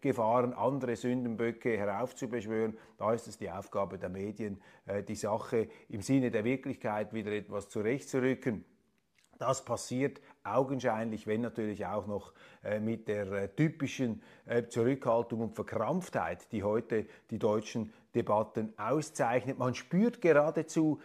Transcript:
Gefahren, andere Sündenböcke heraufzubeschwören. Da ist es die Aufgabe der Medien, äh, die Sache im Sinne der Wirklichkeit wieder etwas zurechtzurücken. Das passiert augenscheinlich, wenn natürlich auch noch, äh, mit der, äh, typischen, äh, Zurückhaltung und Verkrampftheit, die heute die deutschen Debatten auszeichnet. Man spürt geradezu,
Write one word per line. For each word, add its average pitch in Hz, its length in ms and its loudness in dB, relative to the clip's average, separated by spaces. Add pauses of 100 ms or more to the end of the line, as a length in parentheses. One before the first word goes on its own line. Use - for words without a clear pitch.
Gefahren, 120 520 2
andere 120 420 0
Sündenböcke 117 840 -2
heraufzubeschwören. 110 1000 -2 (200)
Da 107 160 2
ist 117 140 -4
es 110 100 -16
die 98 120 -8
Aufgabe 98 480 -4
der 92 120 -6
Medien, 101 500 -6 (260)
äh, 101 180 -2
die 107 120 -8
Sache 107 540 -2 (200)
im 104 120 -8
Sinne 131 300 4
der 104 120 0
Wirklichkeit 117 720 -2
wieder 104 180 -4
etwas 101 380 -6
zurechtzurücken. 123 960 0 (760)
Das 127 240 0
passiert 131 560 -2 (240)
augenscheinlich, 113 840 0
wenn 110 140 2
natürlich 107 440 -4
auch 98 220 -4
noch, 101 260 -6 (300)
äh, 104 160 -2
mit 110 280 -2
der, 104 240 -2
äh, 98 180 -2
typischen, 135 760 0 (220)
äh, 117 220 2
Zurückhaltung 120 760 2
und 110 120 -4
Verkrampftheit, 107 1000 -2
die 104 120 -2
heute 107 420 2 (240)
die 113 80 -4
deutschen 110 560 0 (220)
Debatten 107 640 2
auszeichnet. 127 840 0
Man 123 160 0
spürt 226 460 2
geradezu, 156 840 4